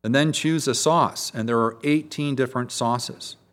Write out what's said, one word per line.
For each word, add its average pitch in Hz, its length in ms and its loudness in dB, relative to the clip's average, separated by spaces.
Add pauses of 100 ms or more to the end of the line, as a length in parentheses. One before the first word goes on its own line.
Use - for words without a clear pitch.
And 113 120 0
then 147 180 4
choose 156 340 0
a 127 80 0
sauce, 156 600 2
and 113 120 -4
there 117 120 2
are 113 260 2
eighteen 147 500 0
different 123 380 -2
sauces. - 640 -4 (160)